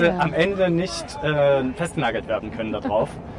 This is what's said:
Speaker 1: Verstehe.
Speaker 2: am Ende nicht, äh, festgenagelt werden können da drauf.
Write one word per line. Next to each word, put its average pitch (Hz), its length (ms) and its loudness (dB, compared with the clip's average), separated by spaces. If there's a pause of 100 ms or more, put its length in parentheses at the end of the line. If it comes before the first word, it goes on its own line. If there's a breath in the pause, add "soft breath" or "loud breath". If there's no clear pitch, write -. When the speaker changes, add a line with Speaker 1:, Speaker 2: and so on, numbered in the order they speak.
Speaker 1:
Verstehe. 170 180 2
Speaker 2:
am 151 100 0
Ende 185 380 2
nicht, - 520 -2
äh, 143 420 4 (100)
festgenagelt 117 540 -2
werden 107 220 -2
können 110 220 -4
da 107 80 -4
drauf. 110 300 0 (280)